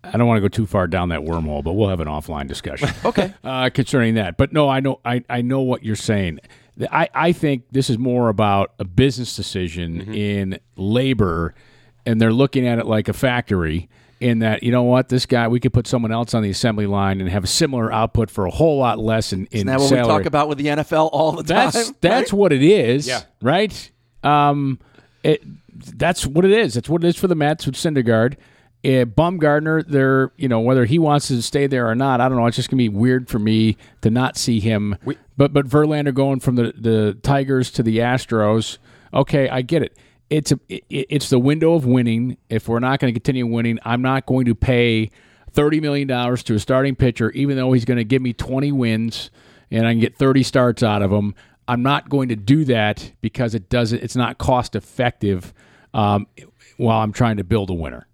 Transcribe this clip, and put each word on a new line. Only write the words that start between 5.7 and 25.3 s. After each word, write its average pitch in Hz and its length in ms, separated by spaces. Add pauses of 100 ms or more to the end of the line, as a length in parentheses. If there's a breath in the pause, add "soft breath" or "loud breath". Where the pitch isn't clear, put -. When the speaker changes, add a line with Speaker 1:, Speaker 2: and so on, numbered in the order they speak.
Speaker 1:
you're 107 120
saying. 95 440 (380 soft breath)
The, - 180
I, 160 200
I 160 160
think 143 400
this 135 180
is 120 80
more 123 320
about 101 480
a 107 80
business 123 500
decision 87 680
Speaker 3:
Mm-hmm. 104 120
Speaker 1:
in 101 460 (160)
labor, 101 800 (500 soft breath)
and 113 160
they're 113 120
looking 131 340
at 117 100
it 113 80
like 107 220
a 107 60
factory 92 760 (300 soft breath)
in 120 200
that, 110 220
you 120 100
know 123 120
what, 123 260
this 131 160
guy, 117 220
we 120 120
could 120 140
put 123 140
someone 117 240
else 117 240
on 110 80
the 101 80
assembly 104 340
line 98 340
and 95 100
have 87 140
a 95 40
similar 127 440
output 113 380
for 101 160
a 87 60
whole 151 260
lot 117 220
less 110 340
in, 95 140
in - 40
Speaker 2:
Isn't 101 160
that 131 120
what 139 100
Speaker 1:
salary. 127 140
Speaker 2:
we 117 60
talk 151 180
about 151 200
with 147 120
the 147 100
N 147 100
F 151 140
L 156 140
all 156 260
the 165 100
Speaker 1:
That's, 226 440
Speaker 2:
time, 277 140
Speaker 1:
that's 214 300
Speaker 2:
right? 202 60
Speaker 1:
what 196 160
it 131 100
is, 143 440
Speaker 3:
Yeah. 123 140 (200)
Speaker 1:
right? 175 500 (320)
Um, 143 560 (440 soft breath)
it, 151 200 (540)